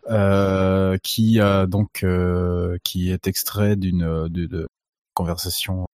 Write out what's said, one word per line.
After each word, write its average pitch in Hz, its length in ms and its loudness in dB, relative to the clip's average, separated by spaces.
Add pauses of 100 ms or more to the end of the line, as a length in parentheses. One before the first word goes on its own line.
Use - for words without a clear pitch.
(100)
euh, 95 920 2
qui, 110 380 2
euh, 98 260 4
donc, 101 360 -2
euh, 90 800 0
qui 90 260 -2
est 92 160 -4
extrait 104 500 0
d'une, 90 260 0
euh, 80 260 -2
de, 85 180 -4
de 80 220 -8 (460)
conversation 90 800 -4